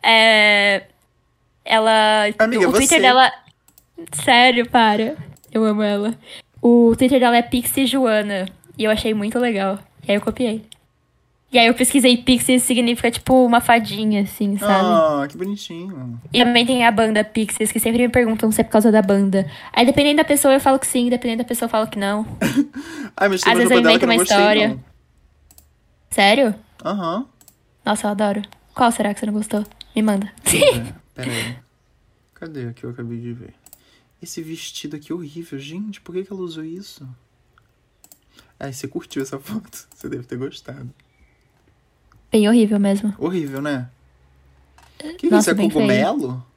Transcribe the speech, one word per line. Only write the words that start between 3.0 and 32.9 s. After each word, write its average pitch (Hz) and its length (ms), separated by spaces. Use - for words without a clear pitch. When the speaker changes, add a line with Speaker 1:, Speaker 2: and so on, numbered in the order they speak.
Speaker 1:
sério, 240 560
para. 220 460
Eu 220 120
amo 214 200
ela. 208 340
O 240 360
Twitter 262 220
dela 240 180
é 233 40
Pixie 247 440
Joana. 214 640
E 214 60
eu 214 80
achei 220 220
muito 214 260
legal. 196 400
E - 60
aí 202 60
eu 208 40
copiei. 220 440
E 247 60
aí 233 80
eu 240 60
pesquisei, 247 440
Pixies 247 460
significa, 233 480
tipo, 254 340
uma 233 140
fadinha, 214 640
assim, 202 340
sabe? 196 300
Speaker 2:
Ah, 156 400
que 143 100
bonitinho. 170 840
Speaker 1:
E 240 100
também 240 220
tem 247 200
a 233 60
banda 214 340
Pixies, 214 460
que 220 80
sempre 233 240
me 247 60
perguntam 220 440
se 226 80
é - 20
por 220 80
causa 220 200
da 220 100
banda. 196 440
Aí, 240 120
dependendo 285 320
da 311 60
pessoa, 285 300
eu 277 80
falo 269 180
que 269 80
sim, 247 220
dependendo 240 340
da 240 40
pessoa, 240 200
eu - 20
falo 220 180
que 214 120
não. 208 260
Speaker 2:
<laughs> 294 460
Ai, 196 100
mas 190 140
tem 214 100
Speaker 1:
Às 233 80
Speaker 2:
uma 240 80
Speaker 1:
vezes 226 40
eu 247 60
Speaker 2:
roupa 240 40
dela 220 180
que - 60
Speaker 1:
invento - 0
Speaker 2:
eu - 20
não 233 80
Speaker 1:
uma - 20
Speaker 2:
gostei, 208 200
Speaker 1:
história. 208 320
Speaker 2:
não. - 220
Speaker 1:
Sério? 214 460
Speaker 2:
Aham. 190 400
Speaker 1:
Nossa, 214 220
eu 208 40
adoro. 208 300
Qual 240 180
será 208 220
que - 60
você 220 60
não 208 80
gostou? 214 320
Me 220 60
manda. 208 300
Speaker 2:
Deixa - 220
eu 539 80
ver. 113 120
Pera 127 180
aí. 117 240
Cadê 151 360
a 117 40
que 120 120
eu 123 60